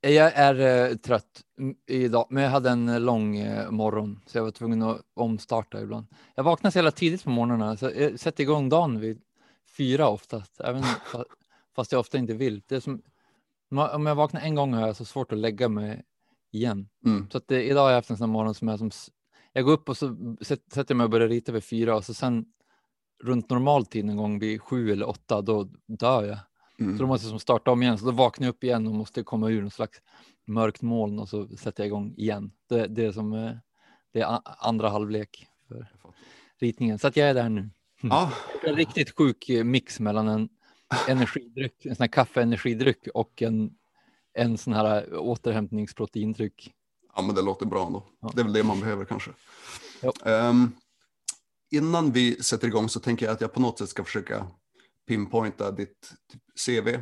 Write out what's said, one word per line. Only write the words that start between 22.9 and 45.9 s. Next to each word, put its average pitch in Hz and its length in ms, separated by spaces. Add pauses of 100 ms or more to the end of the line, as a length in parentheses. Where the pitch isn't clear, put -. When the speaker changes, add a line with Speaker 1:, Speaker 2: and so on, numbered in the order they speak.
Speaker 1:
runt 120 260
normal 131 360
tid 107 200
någon 104 120
gång 104 220
vid 110 220
sju 120 300
eller 101 180
åtta, 104 320
då 104 280 (180)
dör 117 360
jag. 101 140 (420)
Speaker 2:
Mm. 104 180
Speaker 1:
Så 117 60
då 131 40
måste 127 180
jag 113 40
som 107 100
starta 123 320
om 123 120
igen, 120 140
så 101 80
då 127 60
vaknar 123 360
jag 127 60
upp - 100
igen 120 240
och 110 60
måste 107 300
komma 110 260
ur 113 120
någon 101 100
slags - 300 (440)
mörkt 107 360
moln 110 380
och 104 100
så 104 180 (100)
sätter - 260
jag 104 40
igång 104 300
igen. 104 340 (180)
Det, 117 180
det 110 180
är 107 60
som, 107 220
eh, 110 180 (640)
det 113 80
är 104 40
a-, 110 160 (180)
andra 110 300
halvlek 104 580 (200)
för 120 80 (160)
Speaker 2:
Jag - 100
fattar. - 160 (420)
Speaker 1:
ritningen. 113 400
Så - 80
att 131 100
jag 147 120
är 135 40
där 120 160
nu. 107 200 (320)
Speaker 2:
Ja. 143 300 (320)
Speaker 1:
En 151 120
riktigt 156 420
sjuk, 139 320
eh, 117 140
mix 120 360
mellan 107 280
en 107 220 (580)
energidryck, 127 800
en 127 100
sån 127 80
här 117 80
kaffeenergidryck 120 1040
och - 280
en, 110 300 (600)
en 117 240
sån 117 160
här, 107 400
eh, 82 60
återhämtningsproteindryck. 107 1500 (420)